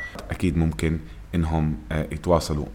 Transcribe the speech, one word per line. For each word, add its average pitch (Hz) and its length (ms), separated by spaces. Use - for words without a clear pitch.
أكيد 82 260
ممكن 80 420
إنهم، 80 420
آه، 78 200
يتواصلوا 78 640